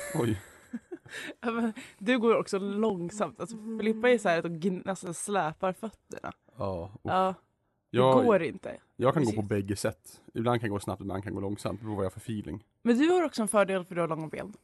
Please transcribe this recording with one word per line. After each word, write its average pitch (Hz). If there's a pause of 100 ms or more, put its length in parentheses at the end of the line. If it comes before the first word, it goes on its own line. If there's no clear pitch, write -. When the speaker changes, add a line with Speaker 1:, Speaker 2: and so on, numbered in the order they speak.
Speaker 1:
<laughs> -
Oj. 113 (1000)
Speaker 2:
Ja, 233
men 233 (260)
du 240
går 220
också 190
långsamt. 202
Alltså, 226
Speaker 3:
Mm. 220
Speaker 2:
Filippa 220
är 240
så 214
här 170
att 170
hon 170
gn-, 185
alltså, 175
släpar 185
fötterna. - (260)
Speaker 1:
Ja, 98
usch. 113
Speaker 2:
Ja. 185 (560)
Det -
Speaker 1:
Jag, 131
Speaker 2:
går 202
inte. - (200)
Speaker 1:
jag 135
kan 151
gå 113
på 104
Speaker 2:
Precis. 104
Speaker 1:
bägge 101
sätt. - (140)
Ibland 120
kan 117
jag 101
gå 98
snabbt, 95
ibland 95
kan 95
jag 98
gå 98
långsamt. 104
Det 113
beror 107
på -
vad 98
jag 92
har -
för -
feeling. 104 (180)
Speaker 2:
Men 233
du 311
har 359
också 240
en 202
fördel 190
för 175
du 175
har 165
långa 156
ben. - (120)